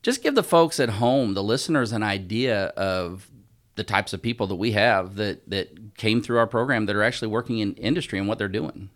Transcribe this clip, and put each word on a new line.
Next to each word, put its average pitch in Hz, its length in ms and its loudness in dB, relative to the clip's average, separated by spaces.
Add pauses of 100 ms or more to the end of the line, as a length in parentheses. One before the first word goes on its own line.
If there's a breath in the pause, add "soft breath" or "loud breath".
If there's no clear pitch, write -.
Just - 200 0
give 294 120 0
the 208 80 4
folks 165 380 4
at 120 80 2
home, 117 460 2
the 98 100 -2
listeners, 123 480 0
an 107 100 -2
idea 104 640 0 (100)
of 92 540 -4 (460)
the 107 80 -6
types 98 280 0
of 98 80 -8
people 113 280 -2
that 98 80 -4
we 107 160 0
have 101 420 2
that, 101 340 -6
that 98 480 -8
came 113 240 2
through 117 180 0
our 113 80 4
program 117 400 0
that 101 100 -2
are 104 80 2
actually 120 240 -2
working 113 320 -2
in 101 140 -2
industry 123 440 -2
and 98 80 -2
what 107 120 -2
they're 101 100 -2
doing. 95 480 -6